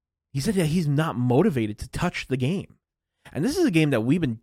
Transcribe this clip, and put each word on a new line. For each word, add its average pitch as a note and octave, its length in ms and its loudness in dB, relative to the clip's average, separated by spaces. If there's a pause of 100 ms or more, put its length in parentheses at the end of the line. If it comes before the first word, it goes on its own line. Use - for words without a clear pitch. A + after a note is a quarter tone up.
(340)
he C3+ 80 -4
said G#3 140 0
that F3 120 2
he's D#3+ 200 0
not D3 300 0
motivated B2 640 0
to - 100 -14
touch - 380 -6
the C3 100 -4
game. C3 380 -4 (580)
And D3+ 100 -4
this C#4+ 140 -2
is F4 80 2
a A3+ 60 2
game D#3 180 4
that A#2+ 120 0
we've D3 200 0
been A#2 220 -4